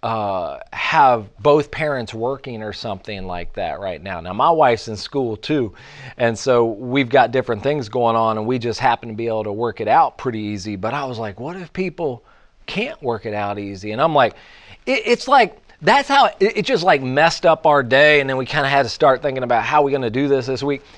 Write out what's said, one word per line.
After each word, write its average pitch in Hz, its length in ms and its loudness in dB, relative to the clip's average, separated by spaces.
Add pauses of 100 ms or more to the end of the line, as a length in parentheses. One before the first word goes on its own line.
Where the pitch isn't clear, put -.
uh, 98 580 -4 (120)
have 127 560 2 (120)
both 147 320 4
parents 139 420 -4
working 117 500 -6
or 107 100 -8
something 98 540 -8
like 87 260 -8
that 82 260 -6
right 92 220 -8
now?" 90 200 -10
Now, 90 120 -8
my 127 160 2
wife's 143 380 2
in 110 80 -8
school 117 420 -4
too, 127 360 -2 (440)
and 117 220 0
so 120 280 4
we've 123 420 -2
got 120 220 4
different 123 320 -2
things 139 260 -2
going 117 260 2
on, 113 220 2
and 107 100 -4
we 123 120 0
just 113 200 -4
happen 120 300 -2
to 113 60 -10
be 117 120 -6
able 110 160 -2
to 104 80 -6
work 113 300 -4
it 104 60 -2
out 139 300 2
pretty 113 220 -6
easy. 104 380 -6
But 107 160 -6
I 143 120 -6
was 123 140 -10
like, 107 200 -10
"What 294 180 -10
if - 160 -14
people 165 500 -6 (420)
can't - 380 -8
work 117 220 -4
it 107 80 -6
out 104 260 -4
easy?" 101 320 -10
And 113 100 -4
I'm 156 140 0
like, 127 180 4 (520)
it, 262 200 -2
it's 233 220 0
like, 262 300 4 (240)
that's 247 280 2
how, 277 160 6 (140)
it, 202 180 2
it 202 80 -2
just, 214 180 0
like, 165 180 4
messed 143 440 2
up 160 200 4
our 147 180 6
day, 143 380 6
and 135 80 -2
then 131 80 0
we 131 80 -2
kinda 143 240 -2
had 139 140 4
to 117 60 -2
start 131 320 2
thinking 131 220 -2
about 120 200 0
how 143 200 2
we 139 80 2
gonna 131 180 0
do 135 180 0
this 135 200 2
this 131 160 -4
week. 139 180 -2 (160)